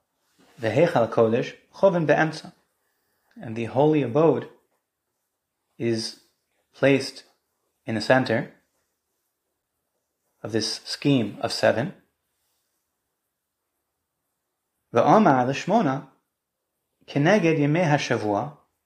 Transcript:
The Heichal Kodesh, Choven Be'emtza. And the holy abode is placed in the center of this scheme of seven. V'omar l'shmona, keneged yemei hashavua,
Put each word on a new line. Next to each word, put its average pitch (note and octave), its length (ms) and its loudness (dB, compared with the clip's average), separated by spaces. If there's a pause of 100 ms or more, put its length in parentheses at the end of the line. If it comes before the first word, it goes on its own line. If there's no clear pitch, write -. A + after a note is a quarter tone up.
(580)
The A2+ 120 -4
Heichal A#2+ 400 2
Kodesh, A#2 440 0 (220)
Choven F3 320 2
Be'emtza. D#3 460 -2 (880)
And A2 140 -10
the A#2 100 -8
holy D3 360 2
abode B2+ 480 0 (1300)
is A2+ 400 -6 (560)
placed C3+ 480 0 (640)
in A2+ 100 -6
the G#2+ 60 -4
center B2+ 500 0 (1900)
of G#2+ 80 -12
this A2 320 -4
scheme B2+ 560 -2
of - 140 -6
seven. A2+ 400 -2 (3000)
V'omar C#3 540 4
l'shmona, D3 600 -2 (1000)
keneged E3 500 2
yemei D3 320 2
hashavua, A#2 680 -2 (280)